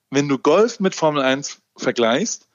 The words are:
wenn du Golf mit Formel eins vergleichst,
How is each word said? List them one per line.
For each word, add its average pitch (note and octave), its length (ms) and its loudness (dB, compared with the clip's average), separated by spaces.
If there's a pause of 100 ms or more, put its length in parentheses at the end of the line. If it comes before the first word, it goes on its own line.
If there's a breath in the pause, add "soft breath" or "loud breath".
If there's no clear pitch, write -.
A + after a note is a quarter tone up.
(100)
wenn C#3+ 180 0
du C#3 80 0
Golf F#3 420 2
mit F#3+ 160 -2
Formel D3+ 280 0
eins C3+ 340 -2 (220)
vergleichst, B2 760 -2